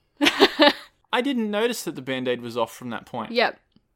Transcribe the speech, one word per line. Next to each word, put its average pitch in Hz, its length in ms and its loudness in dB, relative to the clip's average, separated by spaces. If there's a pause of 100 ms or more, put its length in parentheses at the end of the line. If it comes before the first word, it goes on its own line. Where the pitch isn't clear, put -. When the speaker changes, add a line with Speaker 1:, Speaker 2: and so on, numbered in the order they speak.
(200)
Speaker 1:
<laughs> - 0 - (920)
Speaker 2:
I 240 100 0
didn't 240 280 -2
notice 220 340 -2
that 165 120 -8
the 139 60 -12
Band-Aid 127 380 -2
was 117 160 -8
off 117 180 0
from 123 160 -12
that 110 160 -10
point. 117 260 -10
Speaker 1:
Yep. 226 260 0 (380)